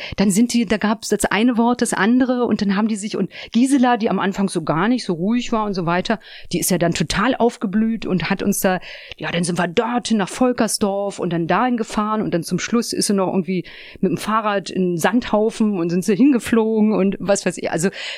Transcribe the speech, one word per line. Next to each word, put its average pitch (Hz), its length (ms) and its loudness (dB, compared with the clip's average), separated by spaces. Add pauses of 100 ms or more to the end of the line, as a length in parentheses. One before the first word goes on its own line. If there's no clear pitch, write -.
(160)
dann 202 140 2
sind 233 220 2
die, 233 140 2
da 214 100 0
gab's 214 320 -2
das 202 160 0
eine 226 320 2
Wort, 240 260 2
das - 100 -2
andere 247 520 2
und 208 180 0
dann 196 140 0
haben 214 120 2
die 220 80 -2
sich 196 200 -6
und 190 140 -2 (220)
Gisela, 254 440 4
die 214 140 0
am - 80 0
Anfang 196 300 0
so 170 140 -2
gar 160 260 2
nicht 247 160 0
so 185 100 -2
ruhig 214 380 -2
war 214 120 0
und 202 100 -4
so 170 120 -2
weiter, 185 320 0 (340)
die 180 80 0
ist - 100 -2
ja 180 80 2
dann 170 160 2
total 208 400 0
aufgeblüht 226 720 0
und 170 240 0
hat 196 120 -2
uns 196 180 0
da, 185 200 0 (360)
ja, - 140 -8
dann 175 140 -2
sind 175 140 -2
wir 175 100 0
dorthin 226 500 0
nach 180 100 0
Volkersdorf 208 920 0
und 175 140 -2
dann 165 140 -2
dahin 233 300 2
gefahren 214 460 -2
und 160 100 -4
dann 170 100 0
zum 180 160 -4
Schluss - 340 -2
ist - 160 -2
sie 208 60 2
noch 190 140 2
irgendwie 180 360 -2 (360)
mit 190 100 2
dem 156 60 -2
Fahrrad 208 540 -2
in 180 220 0
den 170 60 -2
Sandhaufen 214 800 0
und 170 120 0
sind 180 140 0
sie 214 100 2
hingeflogen 220 800 4
und 190 280 2
was 190 260 0
weiß 180 120 -4
ich. - 120 -4
Also 175 200 0 (260)